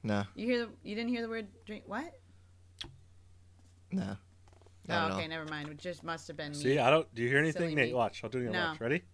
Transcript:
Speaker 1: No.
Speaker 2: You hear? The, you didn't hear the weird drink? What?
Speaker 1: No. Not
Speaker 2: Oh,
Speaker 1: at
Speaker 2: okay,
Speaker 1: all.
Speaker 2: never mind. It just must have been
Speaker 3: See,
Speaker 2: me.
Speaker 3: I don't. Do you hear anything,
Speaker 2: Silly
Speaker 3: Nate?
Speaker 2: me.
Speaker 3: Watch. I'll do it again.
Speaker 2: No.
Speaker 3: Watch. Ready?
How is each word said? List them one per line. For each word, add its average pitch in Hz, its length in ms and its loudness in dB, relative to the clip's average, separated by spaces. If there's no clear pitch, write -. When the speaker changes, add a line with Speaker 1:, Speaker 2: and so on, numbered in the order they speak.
Speaker 1:
No. 202 220 2
Speaker 2:
You 220 120 -4
hear? 247 200 2
The, - 20 -12
you 208 120 -6
didn't 233 160 -2
hear 233 120 0
the 226 60 -4
weird 226 180 -6
drink? 208 220 -12
What? 320 320 -6
Speaker 1:
No. 190 100 0
Not 98 160 -6
Speaker 2:
Oh, 170 40 -2
Speaker 1:
at 165 200 2
Speaker 2:
okay, 180 100 0
Speaker 1:
all. 160 60 -4
Speaker 2:
never 160 180 -6
mind. 151 240 -6
It 147 80 -12
just 175 260 -10
must 165 240 -6
have 151 80 -10
been 147 160 -8
Speaker 3:
See, 143 180 0
Speaker 2:
me. 147 100 6
Speaker 3:
I 123 100 6
don't. 156 240 6
Do 113 80 -2
you 120 60 2
hear 139 100 6
anything, 160 240 2
Speaker 2:
Silly 165 140 0
Speaker 3:
Nate? 127 140 6
Speaker 2:
me. 123 40 -2
Speaker 3:
Watch. 117 300 2
I'll 110 60 -4
do 127 80 -2
it 123 40 0
again. 120 100 -2
Speaker 2:
No. 175 180 2
Speaker 3:
Watch. 151 100 -8
Ready? 123 220 2